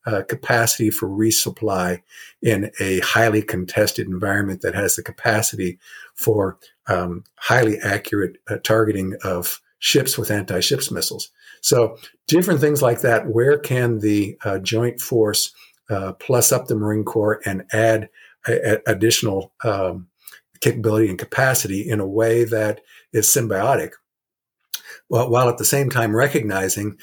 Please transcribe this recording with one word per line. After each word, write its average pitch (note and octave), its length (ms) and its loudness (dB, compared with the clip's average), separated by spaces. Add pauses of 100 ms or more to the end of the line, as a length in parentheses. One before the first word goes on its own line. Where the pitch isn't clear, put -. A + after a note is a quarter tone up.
uh, G#2 220 -2
capacity A#2 640 0
for - 180 -4
resupply G2 920 -2 (400)
in G2+ 380 0
a F#2+ 220 0
highly G#2+ 400 2
contested G#2 640 -2
environment G2 540 -4
that F#2 140 -4
has F#2+ 200 0
the - 80 -8
capacity G2+ 720 -2 (380)
for, G#2 420 0 (300)
um, F2+ 360 -2 (120)
highly A2+ 440 0
accurate, G2+ 580 -4 (120)
uh, G#2 140 -4
targeting G2 600 2
of F2+ 380 -4 (180)
ships - 380 0
with G#2+ 140 -4
anti-ships G2+ 580 -2
missiles? - 400 -6 (320)
So A#2+ 360 2 (300)
different F3 320 4
things D3 220 2
like A#2+ 200 2
that. A#2 260 2
Where B2+ 300 4
can B2 420 0
the, G#2 440 0
uh, G2 160 -2
joint A2+ 400 -2
force, G#2+ 540 0 (360)
uh, F#2+ 240 -4
plus - 380 2
up B2 160 0
the A#2+ 80 -2
Marine G#2+ 280 -2
Corps G#2 420 0
and F#2+ 260 -4
add A2 380 2 (380)
a, A2+ 260 2
a, G#2+ 40 2 (100)
additional, G#2+ 680 0 (100)
um, F#2 440 -2 (520)
capability A2 500 2
and F2+ 100 -6
capacity A2+ 680 -2
in A2 120 0
a F#2+ 80 -4
way A2+ 380 2
that G#2+ 360 -2 (300)
is A2 160 2
symbiotic, A2+ 640 0 (1160)
while, B2 220 0
while B2 200 4
at A#2+ 80 -2
the A#2 80 -6
same C#3 240 2
time A2+ 260 0
recognizing G#2 880 0